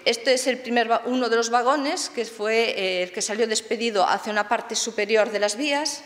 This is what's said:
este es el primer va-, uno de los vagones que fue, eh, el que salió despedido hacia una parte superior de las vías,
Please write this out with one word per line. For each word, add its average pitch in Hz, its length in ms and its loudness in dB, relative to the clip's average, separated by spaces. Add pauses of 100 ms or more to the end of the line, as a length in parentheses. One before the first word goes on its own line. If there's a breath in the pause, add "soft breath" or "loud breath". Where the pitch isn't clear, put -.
este 240 300 2
es 254 120 0
el 247 120 0
primer 233 300 0
va-, 226 180 2
uno 247 220 0
de 226 60 2
los 233 160 2
vagones 269 580 0
que 233 160 -4
fue, 220 460 0
eh, 185 320 0
el 180 80 -4
que 208 100 -8
salió 220 280 0
despedido 214 600 0
hacia 202 220 0
una 214 160 0
parte 226 300 -2
superior 214 560 0
de 202 80 0
las 208 160 0
vías, 294 480 -2